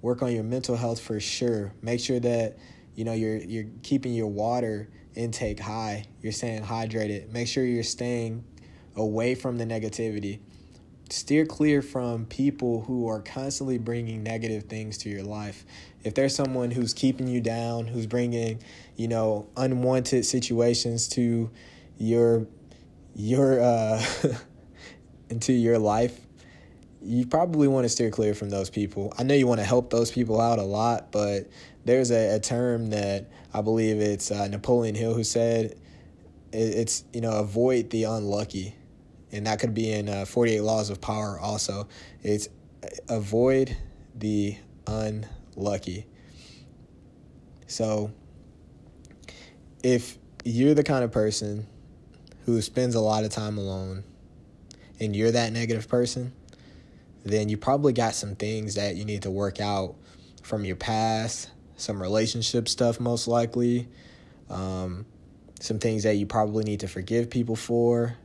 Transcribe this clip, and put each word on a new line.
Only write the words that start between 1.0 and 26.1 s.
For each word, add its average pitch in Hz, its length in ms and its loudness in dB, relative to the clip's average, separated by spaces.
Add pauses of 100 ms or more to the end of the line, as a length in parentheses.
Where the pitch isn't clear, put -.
sure. 107 600 -2
Make 120 200 -2
sure 123 180 0
that, 117 380 0 (380)
you 110 100 -4
know, 113 80 -4
you're, 110 240 -2
you're 107 300 -8 (140)
keeping 131 320 0
your 113 140 -2
water 107 640 -2 (260)
intake 113 460 -4
high. 104 420 -6 (180)
You're 107 120 -6
staying 113 300 -6
hydrated. 107 680 -4
Make 117 160 -4
sure 135 160 0
you're 120 200 0
staying 117 600 -4 (520)
away 110 380 0
from 127 240 -4
the 117 80 -4
negativity. 107 760 -4 (680)
Steer 156 360 2
clear 151 360 2
from 120 440 -4
people 123 560 0
who 120 260 -4
are 110 140 -4
constantly 135 580 -4
bringing 113 420 -4
negative 110 440 -4
things 107 340 -10
to 107 100 -10
your 101 140 -8
life. 104 420 -10 (380)
If 110 100 -4
there's 139 220 2
someone 127 340 0
who's 120 240 -2
keeping 131 340 0
you 123 140 0
down, 117 460 -2
who's 113 180 -4
bringing, 117 560 -2 (340)
you 117 120 -4
know, 110 400 0 (100)
unwanted 127 680 2
situations 120 840 2
to 117 400 2 (480)
your, 117 500 4 (680)
your, 127 440 4
uh, 113 440 4 (680)
<laughs> - 600 -20
into 117 240 0
your 117 260 4
life, 110 400 2 (840)